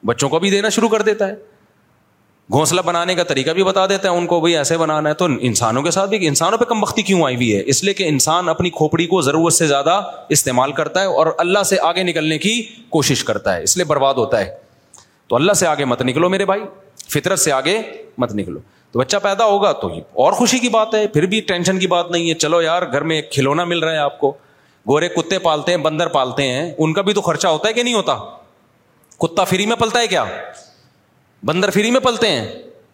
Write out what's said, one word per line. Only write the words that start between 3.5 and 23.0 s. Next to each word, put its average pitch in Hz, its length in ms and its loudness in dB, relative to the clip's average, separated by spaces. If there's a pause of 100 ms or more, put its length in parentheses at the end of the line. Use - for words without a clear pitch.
بھی 185 120 2
بتا 190 240 2
دیتا 190 240 0
ہے 175 60 0
ان 175 100 -2
کو، 170 120 2
بھائی 170 180 2
ایسے 151 200 0
بنانا 156 320 0
ہے۔ 151 40 0
تو 175 120 0
انسانوں 123 580 0
کے 170 80 0
ساتھ 196 180 0
بھی، 196 180 0
انسانوں 165 300 0
پہ 240 60 2
کم 226 180 0
بختی 214 200 -2
کیوں 185 220 2
آئی 131 120 0
ہوئی 120 200 0
ہے؟ 98 100 0
اس 135 180 0
لیے 196 100 0
کہ 190 100 -4
انسان 160 460 0
اپنی 175 200 0
کھوپڑی 165 360 0
کو 175 160 2
ضرورت 156 320 2
سے 165 140 2
زیادہ 147 360 2 (260)
استعمال 135 420 0
کرتا 156 300 -2
ہے 196 40 0
اور 160 220 2 (100)
اللہ 190 260 2
سے 185 160 0
آگے 170 240 0
نکلنے 156 340 -2
کی 220 260 0 (260)
کوشش 139 340 0
کرتا 101 320 -2
ہے، 82 80 -6
اس - 140 0
لیے 175 60 0
برباد 139 300 2
ہوتا 117 260 0
ہے۔ 95 180 -4 (680)
تو - 80 -2
اللہ 170 180 2
سے 180 140 2
آگے 143 180 0
مت 123 160 -2
نکلو 139 280 0
میرے 190 160 0
بھائی، 196 160 0 (480)
فطرت 180 300 0
سے 151 120 2
آگے 151 300 0 (360)
مت 120 160 -2
نکلو۔ 90 260 -6 (320)
تو 117 80 -2
بچہ 160 240 0
پیدا 202 220 0
ہوگا 202 260 2
تو 107 180 -4
یہ 80 120 -10 (120)
اور 147 200 4
خوشی 247 260 2
کی 240 100 0
بات 220 260 0
ہے، 214 120 0
پھر 160 180 0
بھی 208 160 -2
ٹینشن 185 380 -2
کی 185 80 -2
بات 175 240 0
نہیں 170 180 0
ہے۔ 160 60 0
چلو 165 260 0
یار، 165 200 0 (100)
گھر 139 100 0